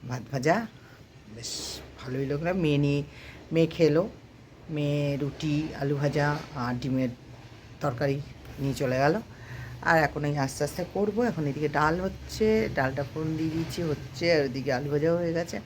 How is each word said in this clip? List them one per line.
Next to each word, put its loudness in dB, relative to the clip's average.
ভাত -6
ভাজা 4
বেশ -10
ভালোই -4
লাগলো। 0
মেয়ে 4
নিয়ে, 4
মেয়ে 6
খেলো, 6
মেয়ে 0
রুটি, -2
আলু 0
ভাজা 2
আর -2
ডিমের 0
তরকারি 0
নিয়ে 0
চলে 0
গেল। 6
আর 8
এখন -2
এই 0
আস্তে -4
আস্তে -4
করবো। 0
এখন -2
এদিকে 0
ডাল 4
হচ্ছে, -2
ডালটা 0
ফোড়ন -4
দিয়ে 0
দিয়েছি, -4
হচ্ছে, -4
আর 6
ওদিকে -2
আলু -4
ভাজাও 4
হয়ে 0
গেছে। -4